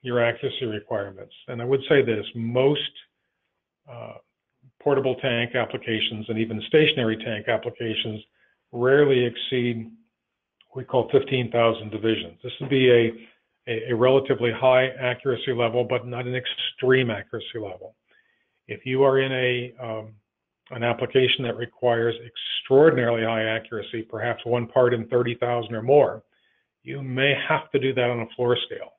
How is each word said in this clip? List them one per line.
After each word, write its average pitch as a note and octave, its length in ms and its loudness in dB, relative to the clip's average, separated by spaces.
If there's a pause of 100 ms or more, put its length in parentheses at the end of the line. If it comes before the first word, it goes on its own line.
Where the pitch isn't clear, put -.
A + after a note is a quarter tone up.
your A#2+ 220 0
accuracy A#2+ 420 -4
requirements, G2+ 680 -8 (160)
and A#2 120 -10
I A#2 40 -6
would C3+ 240 0
say C#3 120 6
this, A2 320 -2
most, B2+ 460 0 (1120)
uh, A#2 220 -14 (680)
portable C3 340 0
tank A#2+ 400 -2
applications A2 720 -4
and A2 100 -4
even A2 280 -4
stationary B2 500 4
tank A2 320 -6
applications A2 720 -4 (500)
rarely B2+ 540 4
exceed A#2+ 680 -4 (800)
what - 80 -14
we B2+ 80 -10
call B2 260 0
fifteen B2+ 400 0
thousand A2+ 400 0
divisions. G#2+ 520 -4
This B2 160 -12
would C3+ 100 -8
be C3 200 4
a, A#2 220 6 (560)
a, A#2 240 -6
a A#2 40 0
relatively B2+ 560 2
high C3 360 4 (120)
accuracy B2 540 -4
level, A#2 300 0
but A#2+ 220 -2
not B2 220 -8
an B2+ 80 -6
extreme B2+ 760 0
accuracy G#2 460 -8
level. G2 400 -12 (720)
If A#2 180 -12
you C3 180 2
are C3+ 160 6
in C3+ 120 -2
a, B2 420 -2 (100)
um, A2 300 -10 (580)
an A#2+ 120 -6
application B2+ 600 2
that A#2 120 -4
requires A#2 600 0 (100)
extraordinarily B2+ 1000 4
high A2+ 220 0
accuracy, A2 560 -6
perhaps A2+ 440 -6
one A#2+ 220 0
part B2 260 4
in A2+ 140 -4
thirty A#2+ 280 0
thousand A#2+ 400 -4
or A2 80 -6
more, C3+ 400 4 (600)
you C3 180 -10
may C3+ 320 0 (140)
have D3+ 240 -2
to C3+ 80 0
do C3 140 -2
that B2 160 0
on A#2 120 -2
a A#2 140 -6
floor B2 300 2
scale. - 340 -14